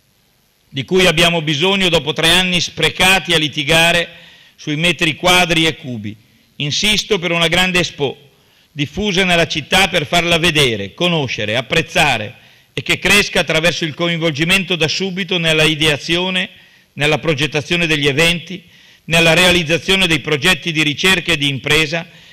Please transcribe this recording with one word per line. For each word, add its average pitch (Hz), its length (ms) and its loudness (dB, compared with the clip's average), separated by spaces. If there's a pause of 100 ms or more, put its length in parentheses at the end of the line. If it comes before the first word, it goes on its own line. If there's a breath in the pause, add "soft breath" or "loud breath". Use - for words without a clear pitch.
(680)
di 135 160 -8
cui 185 200 2
abbiamo 170 360 2
bisogno 175 480 0
dopo 156 240 0
tre 160 160 0
anni 180 300 2
sprecati 180 760 0
a 165 40 4
litigare 165 720 0 (460 loud breath)
sui 151 200 -6
metri 165 400 0
quadri 175 500 2
e 160 100 0
cubi. 110 400 -10 (420 soft breath)
Insisto 202 600 -2
per 170 120 -4
una 170 160 0
grande 180 320 0
Expo, - 520 -6 (400 soft breath)
diffusa 185 520 -2
nella 170 240 2
città 185 400 -2
per 165 200 -4
farla 170 320 0
vedere, 135 540 0
conoscere, 139 600 -2
apprezzare 131 800 -2 (380 soft breath)
e - 80 -6
che 165 160 -2
cresca 196 440 2
attraverso 165 440 0
il 151 80 -4
coinvolgimento 170 840 0
da 160 120 0
subito 185 500 -4
nella 160 260 2
ideazione, 165 840 0 (440 soft breath)
nella 147 260 0
progettazione 156 680 -2
degli 151 220 0
eventi, 165 640 -2 (340 soft breath)
nella 165 280 4
realizzazione 180 760 2
dei 160 120 2
progetti 156 520 -2
di 156 120 0
ricerca 175 500 0
e 156 40 0
di 143 120 0
impresa 147 580 -2 (260 loud breath)